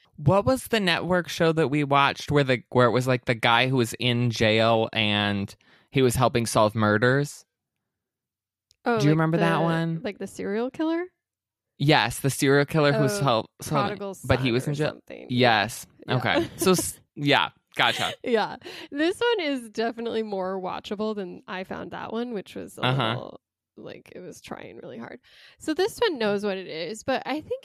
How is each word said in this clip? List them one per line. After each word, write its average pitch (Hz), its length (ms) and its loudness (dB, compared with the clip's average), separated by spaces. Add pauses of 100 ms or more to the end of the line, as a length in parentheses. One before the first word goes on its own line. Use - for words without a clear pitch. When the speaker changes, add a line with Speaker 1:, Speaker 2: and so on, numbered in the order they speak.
(180)
Speaker 1:
What 185 280 2
was 254 200 0
the 226 140 0
network 175 480 0
show 165 260 2
that 156 160 2
we 147 140 0
watched 139 480 0
where 143 120 4
the, 127 260 2
where 123 160 6
it 117 60 4
was, 123 160 2
like, 127 180 0
the 127 80 0
guy 117 340 4
who 131 100 2
was 117 180 0
in 120 340 0
jail 110 640 4
and 104 600 0 (360)
he 135 140 2
was 120 120 4
helping 120 300 2
solve 107 300 2
murders? 120 720 2 (1400)
Speaker 2:
Oh, 233 140 0
Speaker 1:
Do 139 60 2
you 147 40 6
Speaker 2:
like 156 60 4
Speaker 1:
remember 160 220 2
that 165 200 2
Speaker 2:
the, 156 60 0
Speaker 1:
one? 165 400 -2
Speaker 2:
like 214 160 -8
the 196 80 -8
serial 202 420 -6
killer? 330 360 -4 (720)
Speaker 1:
Yes, 135 420 2
the 139 100 -2
serial 143 360 2
killer 147 280 2
who's 139 260 0
Speaker 2:
Oh, - 40 -2
Speaker 1:
help-, 120 280 0 (100)
solving, 196 360 -4
Speaker 2:
Prodigal 196 280 -12
Speaker 1:
but 131 140 2
he 131 100 0
Speaker 2:
Son 113 40 0
Speaker 1:
was 131 140 0
in 151 40 -2
Speaker 2:
or 147 40 -2
Speaker 1:
jail. 147 140 -2
Speaker 2:
something. - 400 -14
Yeah. 120 340 4
Speaker 1:
Yes. - 240 -8 (200)
Speaker 2:
Yeah. - 100 0
Speaker 1:
Okay. 117 400 0
So, 190 140 2
s-, - 360 0
Speaker 2:
<laughs> - 80 -20
Speaker 1:
yeah, 139 340 2 (260)
gotcha. 117 380 0 (100)
Speaker 2:
Yeah. 208 340 -2 (340)
This 311 280 -2
one 453 280 0
is 254 220 -4
definitely 226 540 -4
more 190 380 -4
watchable 202 540 -6
than 180 320 -10
I 190 160 -10
found 175 280 -12
that - 220 -10
one, 240 200 -6
which 196 220 -10
was - 220 -14
a - 80 -8
Speaker 1:
Uh-huh. 131 280 0
Speaker 2:
little, - 280 -10 (360)
like, - 360 -18
it - 60 -18
was 175 220 -18
trying - 420 -16
really 143 140 -16
hard. 240 240 -16 (380)
So - 140 -6
this 370 260 -2
one 392 180 0
knows 208 260 0
what 196 140 -2
it 185 100 -10
is, 165 380 -10
but 262 200 -2
I 311 140 -6
think 508 260 -8